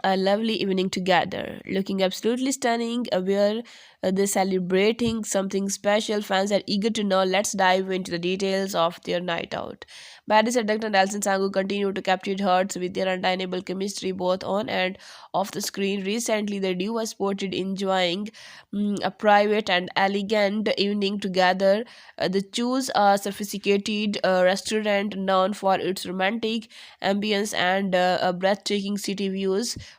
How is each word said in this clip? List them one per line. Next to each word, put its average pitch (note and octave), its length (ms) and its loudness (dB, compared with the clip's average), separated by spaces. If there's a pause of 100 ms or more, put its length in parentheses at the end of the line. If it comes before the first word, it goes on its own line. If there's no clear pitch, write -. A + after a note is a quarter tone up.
a F#3+ 140 2
lovely G3+ 380 2
evening F#3+ 360 0
together, F3+ 760 0
looking F#3+ 380 -2
absolutely A#3+ 480 0
stunning, A#3 640 -2
uh, F#3 80 0
where, G3+ 420 0 (400)
uh, F#3+ 80 0
they're G3 160 2
celebrating G3 960 0
something G3 460 -2
special. G#3 540 0
Fans G3 280 0
are G3+ 160 2
eager G3+ 240 0
to G#3+ 140 -2
know. F#3+ 180 2
Let's F#3+ 300 0
dive F#3+ 360 2
into F#3 220 -4
the E3+ 80 -4
details F#3+ 560 -2
of F3 300 0
their F3 160 -2
night F3 340 -6
out. - 300 -8 (440)
Paris A3 280 4
and A3+ 100 0
Doctor G#3+ 240 -2
Nelson G3+ 300 2
Sangu G3 320 0
continue G3 400 -2
to G3 100 -6
capture F#3+ 400 0
hearts F#3+ 340 2
with F3+ 180 -4
their F#3+ 140 -2
undeniable F#3 540 -2
chemistry F#3+ 480 -6
both F#3 320 -2
on G#3 260 -2
and F#3 300 -2 (340)
off F#3+ 200 -2
the - 80 -8
screen. G3 440 -4
Recently, G#3 540 -2
the F#3+ 160 0
duo G3 200 -4
was A3 160 -4
spotted G3 440 -4
enjoying, F#3+ 720 -2 (460)
mm, G3+ 300 0
a F#3+ 60 0
private G#3 600 4
and F3+ 260 2
elegant G3+ 720 2 (100)
evening G3+ 420 0
together. F#3+ 640 4 (340)
Uh, E3 100 0
they F#3+ 120 0
choose B3 540 -2
a G3+ 240 6
sophisticated, G3+ 1040 -2
uh, F#3 200 4
restaurant G3+ 720 0
known F#3+ 360 2
for F#3+ 260 0
its F#3 280 -4
romantic A3 640 -2 (340)
ambience G3+ 520 0
and, F#3 400 2
uh, F3+ 280 4
a F#3 100 2
breathtaking G3 680 -2
city G3 300 -4
views. F#3+ 480 -2 (220)